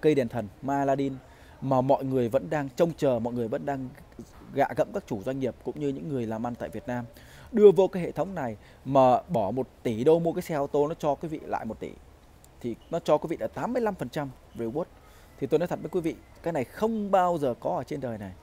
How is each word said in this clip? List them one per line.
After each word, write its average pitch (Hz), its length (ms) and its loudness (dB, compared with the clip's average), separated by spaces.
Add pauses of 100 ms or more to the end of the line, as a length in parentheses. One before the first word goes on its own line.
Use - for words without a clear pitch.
cây 156 140 6
đèn 131 120 2
thần, 113 200 -6 (140)
ma 139 180 -2
Aladdin 139 340 0 (480)
mà 135 200 2
mọi 135 240 2
người 131 240 2
vẫn 135 200 -2
đang 151 260 -2
trông 170 220 2
chờ, 131 220 2
mọi 117 140 -4
người 120 140 -2
vẫn 123 180 -4
đang 135 240 -6 (640)
gạ 135 140 2 (100)
gẫm 156 160 2
các 202 140 -6
chủ 101 160 -6
doanh 131 160 -4
nghiệp 127 240 -2
cũng 127 160 -8
như 143 80 -2
những 143 220 -6
người 123 180 -4
làm 113 200 -4
ăn 120 80 -6
tại 87 140 -8
Việt - 180 -12
Nam. 123 180 -4 (460)
Đưa 208 200 10
vô 180 160 4
cái 175 160 -4
hệ 139 80 -6
thống 180 240 -4
này 120 220 -6 (280)
mà 131 360 6
bỏ 107 300 0
một 131 160 -2 (160)
tỷ 113 200 -2
đô 160 160 6
mua 165 140 -2
cái 180 80 -4
xe 175 140 -6
ô 143 120 -2
tô, 143 200 2
nó 160 60 -4
cho 151 220 -2
quý 170 120 -10
vị 151 160 -8
lại - 220 -6
một - 140 -8
tỷ. 78 100 -10 (720)
Thì 117 140 -6 (140)
nó 165 100 -4
cho 156 180 2
quý 160 120 -4
vị 165 100 -6
là 110 80 -4
tám 160 260 -6
mươi 254 80 -2
lăm 208 140 -2
phần 139 140 -8
trăm 143 200 -6 (280)
reward. 117 280 -6 (540)
Thì 139 80 -6
tôi 151 120 2
nói 175 80 -2
thật 156 140 -4
với 160 80 -8
quý 185 120 -2
vị, 156 140 -4 (280)
cái 165 100 -2
này 143 100 0
không 214 480 -2
bao 180 260 4
giờ 139 220 0
có 139 100 -4
ở 160 140 -4
trên 147 180 -8
đời 117 160 -6
này. 101 140 -10 (120)